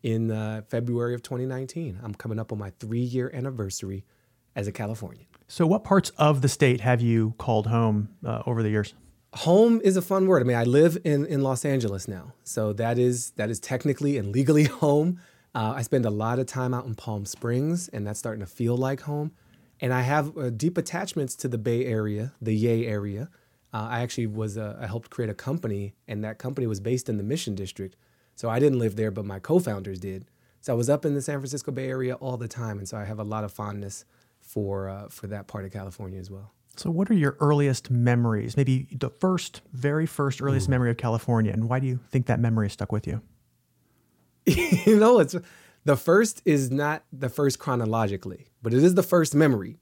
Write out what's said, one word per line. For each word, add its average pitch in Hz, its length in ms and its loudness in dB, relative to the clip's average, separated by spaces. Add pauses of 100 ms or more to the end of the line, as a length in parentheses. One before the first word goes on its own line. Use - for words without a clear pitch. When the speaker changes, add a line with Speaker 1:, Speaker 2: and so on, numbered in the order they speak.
Speaker 1:
in, 113 300 0
uh, 110 380 -4
February 120 440 -2
of 123 100 -8
twenty 127 220 -6
nineteen. 131 560 -8
I'm 107 140 -10
coming 110 240 -6
up 113 140 -6
on 107 40 -6
my 101 220 -8
three-year 123 540 -2
anniversary 104 720 -8 (500)
as 104 120 -4
a 104 40 -6
Californian. 107 560 -10 (200)
Speaker 2:
So 170 200 0
what 208 160 2
parts 196 340 4
of 151 240 6
the 135 80 4
state 127 320 4
have 120 200 4
you 113 360 4
called 110 300 0
home, 110 420 2 (160)
uh, 113 200 -4
over 117 180 0
the 107 60 2
years? 107 240 0 (420)
Speaker 1:
Home 220 480 6
is 190 140 4
a 180 40 0
fun 190 260 2
word. 165 160 6
I - 20 2
mean, 123 120 2
I 117 60 2
live 151 400 6
in, 147 220 2
in 147 160 -2
Los 131 240 0
Angeles 113 420 -2
now. 98 260 -12 (100)
So 110 300 -2
that 113 260 0
is, 123 320 0
that 107 180 -4
is 113 100 -4
technically 143 580 -2
and 101 140 -4
legally 143 320 4
<laughs> - 200 0
home. 151 360 2 (360)
Uh, 113 200 -2
I 135 60 -4
spend 120 240 0
a 107 60 0
lot 110 260 -2
of 131 80 0
time 127 280 -4
out 123 120 -6
in 113 100 -8
Palm 104 300 -8
Springs, 147 640 -2
and 104 180 -8
that's 104 140 -8
starting 110 220 -8
to 95 40 -8
feel 120 320 -2
like 135 240 -2
home. 147 300 -6 (480)
And 127 140 -2
I 127 80 2
have, 147 360 0
uh, 131 140 -4
deep 156 260 -2
attachments 170 600 -6
to - 100 -6
the 120 100 -2
Bay 117 280 0
Area, 110 560 -2
the 110 120 0
Yay 113 320 2
area. 104 440 -6 (440)
Uh, 110 160 -6
I 120 120 -4
actually 120 260 -2
was, 107 300 -6
uh, 107 220 -8
I 120 60 -10
helped 113 240 -8
create 113 220 -4
a 98 40 -8
company, 104 600 -6 (120)
and 104 160 -6
that 110 140 -10
company 127 300 -4
was 104 120 -4
based 123 300 -2
in 107 80 -2
the 101 60 -4
Mission 117 320 -4
District. 95 400 -10 (400)
So 117 140 -4
I 117 100 0
didn't 135 200 4
live 110 160 0
there, 110 160 -2
but 101 140 -6
my 98 140 -8
co-founders 101 600 0
did. 95 260 -10 (360)
So 131 120 -2
I - 20 2
was 123 160 2
up 143 140 2
in 147 100 0
the 139 80 -2
San 143 160 -4
Francisco 135 320 -8
Bay 131 180 -6
Area 131 260 -4
all 127 220 -6
the 113 100 -6
time, 110 300 -8
and 98 100 -10
so 113 100 -10
I 104 80 -8
have 107 140 -8
a 107 40 -6
lot 107 200 -4
of 101 80 -8
fondness 101 540 -10 (360)
for, 98 480 -6
uh, 101 200 -12
for - 160 -16
that 101 220 -10
part 98 180 -10
of 95 60 -12
California 95 480 -12
as 92 100 -14
well. 98 240 -18 (220)
Speaker 2:
So - 140 -6
what 185 220 0
are - 20 4
your 147 260 2
earliest 143 520 2
memories? 120 680 2
Maybe 131 340 2
the 127 200 -6
first, - 500 -2 (120)
very 143 340 0
first, 139 340 -2
earliest 135 260 0
Speaker 1:
Ooh. 135 40 2
Speaker 2:
memory 123 180 2
of 117 80 0
California, 113 540 0
and 113 180 -2
why 127 100 0
do 135 60 -2
you 127 140 -2 (100)
think 127 160 0
that 120 140 2
memory 113 260 2
has 101 80 -4
stuck - 180 -6
with 104 140 -2
you? - 160 -6 (1300)
Speaker 1:
<laughs> 302 400 2
You 214 100 8
know, 220 220 8
it's, 165 160 2 (500)
the 143 100 4
first 202 500 2
is 139 260 4
not 147 320 -2 (100)
the 131 160 -6
first 143 300 0
chronologically, 110 880 -2 (160)
but 113 100 0
it 131 100 6
is 180 120 6
the 180 80 4
first 165 320 2
memory. 127 460 4